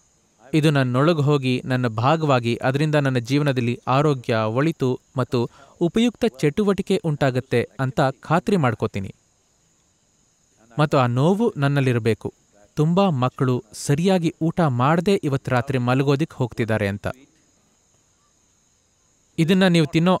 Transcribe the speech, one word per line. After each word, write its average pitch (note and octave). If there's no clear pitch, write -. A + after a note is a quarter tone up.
ಇದು D#3
ನನ್ನೊಳಗ್ C#3
ಹೋಗಿ C3+
ನನ್ನ B2+
ಭಾಗವಾಗಿ B2+
ಅದರಿಂದ D3
ನನ್ನ C3+
ಜೀವನದಲ್ಲಿ B2
ಆರೋಗ್ಯ, C3
ಒಳಿತು C3+
ಮತ್ತು B2+
ಉಪಯುಕ್ತ A3+
ಚಟುವಟಿಕೆ F#3+
ಉಂಟಾಗತ್ತೆ C3
ಅಂತ C3
ಖಾತ್ರಿ F3+
ಮಾಡ್ಕೋತೀನಿ. A2+
ಮತ್ತು D3
ಆ B2
ನೋವು D#3+
ನನ್ನಲ್ಲಿರ್ಬೇಕು. B2+
ತುಂಬಾ E3+
ಮಕ್ಕಳು B2+
ಸರಿಯಾಗಿ E3+
ಊಟ E3
ಮಾಡ್ದೇ E3
ಇವತ್ C#3
ರಾತ್ರಿ B2+
ಮಲಗೋದಿಕ್ C3
ಹೋಗ್ತಿದ್ದಾರೆ A2
ಅಂತ. G2+
ಇದನ್ನ F#3
ನೀವು E3+
ತಿನ್ನೋ E3+